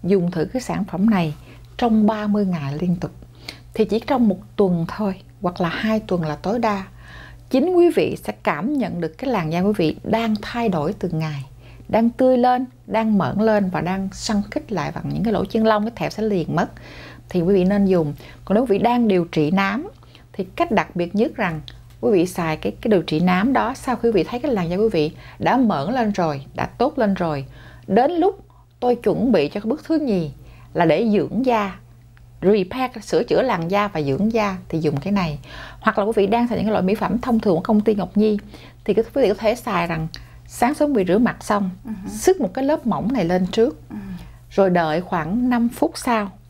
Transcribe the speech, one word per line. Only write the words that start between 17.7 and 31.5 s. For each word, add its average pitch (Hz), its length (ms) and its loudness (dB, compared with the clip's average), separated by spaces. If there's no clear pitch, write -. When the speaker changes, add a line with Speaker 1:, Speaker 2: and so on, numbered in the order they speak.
Speaker 1:
dùng. 160 280 2
Còn 190 100 0
nếu 240 100 4
quý 247 60 -4
vị 196 80 4
đang 233 300 2
điều 185 160 4
trị 156 260 0
nám 196 380 0
thì 190 120 -6
cách 339 260 -4
đặc 175 260 0
biệt 175 180 -4
nhất 226 220 0
rằng 170 240 -2
quý 240 120 2
vị 180 140 4
xài 165 300 -4
cái, 202 240 -6
cái 233 100 -2
điều 180 120 4
trị 160 180 -2
nám 185 320 2
đó, 233 220 0
sau 247 220 -4
khi 233 120 0
quý 226 40 2
vị 170 120 2
thấy 247 160 -6
cái 294 120 -2
làn 175 180 0
da 175 60 -2
quý 220 120 2
vị 160 240 0
đã 190 180 2
mởn 202 380 2
lên 226 180 0
rồi, 151 320 -2
đã - 120 -2
tốt 277 320 -6
lên 202 160 2
rồi, 151 300 -4
đến 240 260 4
lúc 359 260 0
tôi 247 160 2
chuẩn 214 360 0
bị 151 160 4
cho 208 120 -6
cái 220 100 -6
bước 294 140 -4
thứ 320 140 0
nhì 190 320 0
là 170 100 2
để 170 280 4
dưỡng 208 340 0
da, 208 300 0